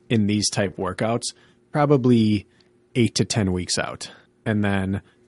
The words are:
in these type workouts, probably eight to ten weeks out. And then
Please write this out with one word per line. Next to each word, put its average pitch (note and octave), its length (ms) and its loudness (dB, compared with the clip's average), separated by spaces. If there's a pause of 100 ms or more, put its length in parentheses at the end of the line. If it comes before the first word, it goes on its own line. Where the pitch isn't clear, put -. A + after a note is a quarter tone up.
in A2 160 2
these G#2 240 0
type G2+ 280 -4
workouts, G#2+ 480 -4 (460)
probably B2 760 2 (480)
eight A#2 200 2
to A2+ 100 2
ten G2 260 0
weeks F2+ 260 -4
out. - 320 -8 (380)
And G#2+ 160 0
then G2 380 -2 (260)